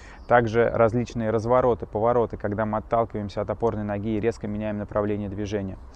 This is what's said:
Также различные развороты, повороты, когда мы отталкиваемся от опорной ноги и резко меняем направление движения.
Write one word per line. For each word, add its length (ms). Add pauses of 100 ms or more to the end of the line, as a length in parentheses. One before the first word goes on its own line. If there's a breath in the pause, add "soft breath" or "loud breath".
(260 loud breath)
Также 440
различные 640
развороты, 540
повороты, 520
когда 280
мы 120
отталкиваемся 640
от 80
опорной 340
ноги 320
и 60
резко 260
меняем 300
направление 500
движения. 500 (180 loud breath)